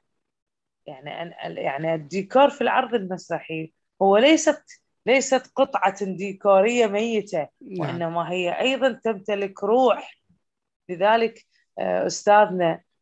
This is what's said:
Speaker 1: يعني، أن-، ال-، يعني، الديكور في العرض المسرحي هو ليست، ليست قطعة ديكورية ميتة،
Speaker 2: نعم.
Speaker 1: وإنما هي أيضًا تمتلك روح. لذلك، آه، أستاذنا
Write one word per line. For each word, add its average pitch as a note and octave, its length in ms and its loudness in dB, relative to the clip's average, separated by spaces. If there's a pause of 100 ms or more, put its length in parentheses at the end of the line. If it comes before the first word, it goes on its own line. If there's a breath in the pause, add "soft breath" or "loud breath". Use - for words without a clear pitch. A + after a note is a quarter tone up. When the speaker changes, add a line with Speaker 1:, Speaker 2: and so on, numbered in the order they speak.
(840)
Speaker 1:
يعني، C#3+ 360 -14
أن-، E3+ 120 -14 (180)
ال-، E3+ 60 -12
يعني، D#3+ 380 -4
الديكور G3 540 0
في - 120 -8
العرض A#3 320 -2
المسرحي E3+ 800 -8 (280)
هو G3 160 6
ليست، D4+ 460 4 (420)
ليست C4 500 0
قطعة G3+ 500 0
ديكورية G3 840 2
ميتة، G#3 600 -4 (140)
Speaker 2:
نعم. G3+ 180 -12
Speaker 1:
وإنما E3+ 520 -4
هي F3+ 280 -4
أيضًا B3 440 0
تمتلك G3+ 600 -6
روح. A3+ 580 0 (680)
لذلك، A3 560 0 (340)
آه، C3 280 -2
أستاذنا F3+ 720 2 (200)